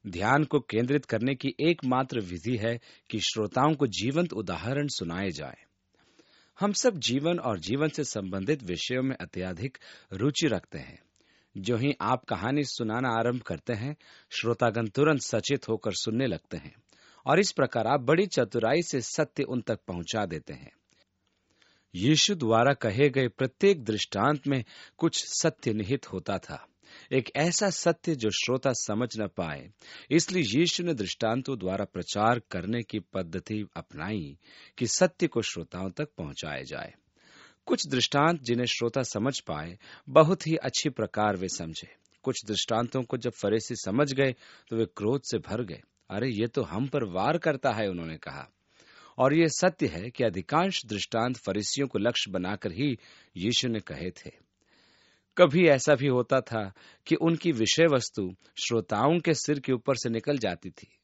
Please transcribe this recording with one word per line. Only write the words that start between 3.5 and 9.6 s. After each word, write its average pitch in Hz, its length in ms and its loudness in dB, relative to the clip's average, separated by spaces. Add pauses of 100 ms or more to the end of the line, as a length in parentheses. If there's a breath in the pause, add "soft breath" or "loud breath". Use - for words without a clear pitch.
को 139 120 2
जीवंत 135 460 -2
उदाहरण 110 540 -4
सुनाए 92 440 -4
जाए। 71 340 -10 (960 soft breath)
हम 202 120 2
सब 214 260 2
जीवन 139 400 0
और 110 200 -2
जीवन 131 300 0
से 147 160 -4
संबंधित 98 580 -2
विषयों 101 400 -4
में 131 140 -2
अत्यधिक 90 640 -8 (340 loud breath)